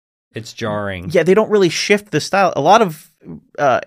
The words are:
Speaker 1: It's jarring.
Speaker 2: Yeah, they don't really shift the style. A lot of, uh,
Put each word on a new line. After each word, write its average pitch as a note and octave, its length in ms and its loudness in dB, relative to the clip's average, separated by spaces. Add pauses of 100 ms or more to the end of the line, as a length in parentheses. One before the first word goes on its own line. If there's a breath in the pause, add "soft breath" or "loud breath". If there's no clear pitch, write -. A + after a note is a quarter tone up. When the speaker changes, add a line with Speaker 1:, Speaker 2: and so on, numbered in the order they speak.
(360)
Speaker 1:
It's A2 180 -14
jarring. G2+ 580 -8
Speaker 2:
Yeah, E3+ 120 2
they F3+ 120 4
don't G#3+ 160 0
really G3 180 2
shift G3+ 420 -2
the D3+ 80 0
style. F#3 360 0
A C#3 60 -2
lot G3 200 6
of, D#3+ 300 -6 (480)
uh, C3 280 2